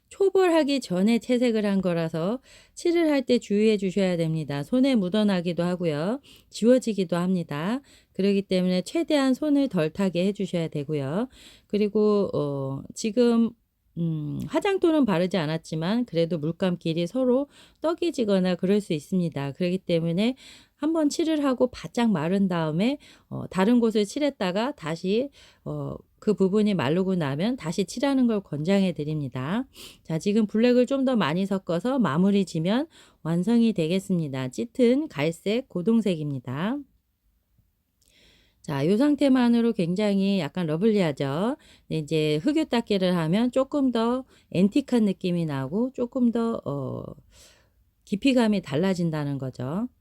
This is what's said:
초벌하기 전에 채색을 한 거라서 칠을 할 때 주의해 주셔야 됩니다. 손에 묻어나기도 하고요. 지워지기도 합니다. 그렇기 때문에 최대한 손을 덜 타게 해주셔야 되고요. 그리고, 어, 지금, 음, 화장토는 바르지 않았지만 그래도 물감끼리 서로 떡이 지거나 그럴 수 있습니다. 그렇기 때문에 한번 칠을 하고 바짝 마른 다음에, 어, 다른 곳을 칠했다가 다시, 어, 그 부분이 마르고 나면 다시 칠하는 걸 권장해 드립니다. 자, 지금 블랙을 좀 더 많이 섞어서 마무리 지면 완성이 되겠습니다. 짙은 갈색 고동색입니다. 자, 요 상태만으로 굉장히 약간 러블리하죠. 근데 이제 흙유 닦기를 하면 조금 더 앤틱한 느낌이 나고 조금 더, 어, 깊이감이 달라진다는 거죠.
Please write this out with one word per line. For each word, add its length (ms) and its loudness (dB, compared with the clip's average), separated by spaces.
초벌하기 720 2
전에 380 2
채색을 460 0
한 160 2
거라서 580 -2
칠을 380 0
할 140 2
때 120 2
주의해 400 2
주셔야 400 0
됩니다. 460 -2
손에 320 2
묻어나기도 680 0
하고요. 560 -2
지워지기도 680 2
합니다. 680 -2
그렇기 300 0
때문에 380 0
최대한 540 0
손을 340 0
덜 220 0
타게 340 -2
해주셔야 440 -4
되고요. 580 -4
그리고, 640 2
어, 480 -4
지금, 560 2
음, 500 -4
화장토는 580 2
바르지 320 0
않았지만 680 -2
그래도 320 0
물감끼리 680 -2
서로 400 0
떡이 300 -2
지거나 440 0
그럴 240 0
수 140 -4
있습니다. 600 -4
그렇기 260 -2
때문에 560 0
한번 340 0
칠을 340 -2
하고 240 0
바짝 440 -2
마른 360 0
다음에, 520 -2
어, 200 -8
다른 300 4
곳을 260 2
칠했다가 680 -2
다시, 540 -2
어, 300 -8
그 160 0
부분이 400 2
마르고 400 0
나면 420 -2
다시 280 -4
칠하는 420 0
걸 140 0
권장해 520 0
드립니다. 720 -4
자, 160 -4
지금 280 0
블랙을 380 4
좀 200 0
더 100 2
많이 300 0
섞어서 540 -2
마무리 440 2
지면 440 -2
완성이 480 2
되겠습니다. 800 -2
짙은 580 0
갈색 600 -4
고동색입니다. 1080 -2
자, 240 -2
요 120 2
상태만으로 760 4
굉장히 680 0
약간 280 -4
러블리하죠. 880 0
근데 120 -4
이제 440 0
흙유 220 0
닦기를 500 0
하면 360 2
조금 420 0
더 320 -2
앤틱한 540 2
느낌이 400 -2
나고 480 -4
조금 400 0
더, 320 -2
어, 380 -6
깊이감이 600 2
달라진다는 760 0
거죠. 500 -6